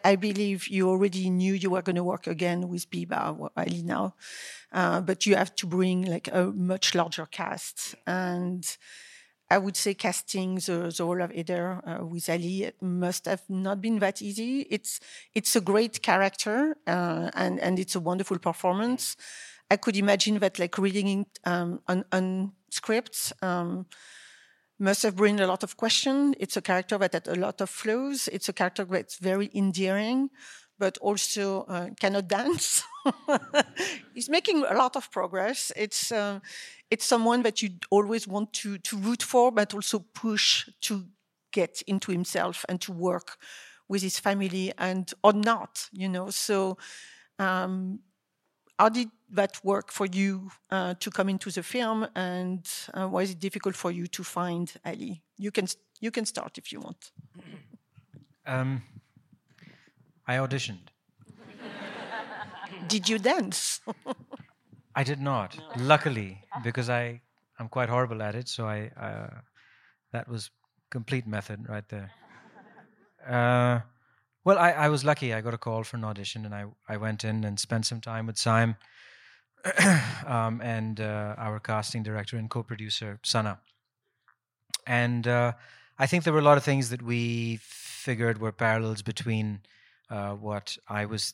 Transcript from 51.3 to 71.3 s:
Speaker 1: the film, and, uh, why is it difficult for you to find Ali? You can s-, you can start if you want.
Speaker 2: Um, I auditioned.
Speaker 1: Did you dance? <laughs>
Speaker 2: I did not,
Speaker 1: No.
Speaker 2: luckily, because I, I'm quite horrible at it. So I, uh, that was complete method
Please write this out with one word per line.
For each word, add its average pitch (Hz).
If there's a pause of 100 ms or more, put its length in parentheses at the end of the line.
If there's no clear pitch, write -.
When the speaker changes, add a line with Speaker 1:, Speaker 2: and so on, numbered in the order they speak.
Speaker 1:
the 170
film, 220
and, 180 (260)
uh, 190
why 190
is 196
it 175
difficult 190
for -
you 175
to -
find 175 (140)
Ali? 165 (140)
You 202
can 202
s-, - (220)
you 220
can 226
start -
if -
you -
want. - (1300)
Speaker 2:
Um, 131 (1400)
I 127
auditioned. 127 (2000)
Speaker 1:
Did 196
you 226
dance? 247
<laughs> -
Speaker 2:
I 139
did 135
not, 131
Speaker 1:
No. -
Speaker 2:
luckily, 117 (200)
because 120
I, 120 (360)
I'm 113
quite 123
horrible 117
at 104
it. 123
So 113
I, 107
uh, 107 (720)
that 117
was 117 (400)
complete 123
method 107